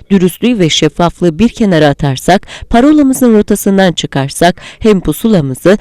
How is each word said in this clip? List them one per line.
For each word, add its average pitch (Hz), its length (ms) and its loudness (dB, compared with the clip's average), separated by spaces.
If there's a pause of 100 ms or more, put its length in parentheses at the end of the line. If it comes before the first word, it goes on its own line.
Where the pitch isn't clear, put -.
dürüstlüğü 202 500 0
ve 170 100 0
şeffaflığı 160 720 -2
bir 226 100 0
kenara 185 380 0
atarsak, 143 600 -2 (220)
parolamızın 262 680 2
rotasından 196 540 0
çıkarsak 151 720 -4 (180)
hem 214 220 2
pusulamızı 165 800 0